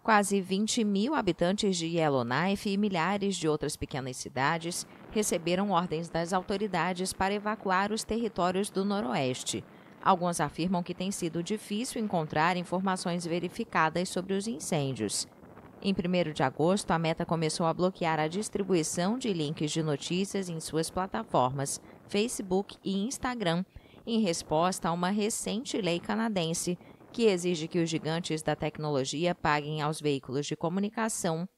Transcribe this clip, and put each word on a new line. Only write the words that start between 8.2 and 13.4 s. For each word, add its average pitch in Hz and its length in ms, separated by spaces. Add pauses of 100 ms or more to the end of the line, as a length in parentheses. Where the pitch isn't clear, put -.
do 196 160
Noroeste. 196 800 (400)
Alguns 175 380
afirmam 180 420
que 175 100
tem 185 180
sido 170 300
difícil 214 600
encontrar 170 540
informações 180 680
verificadas 175 840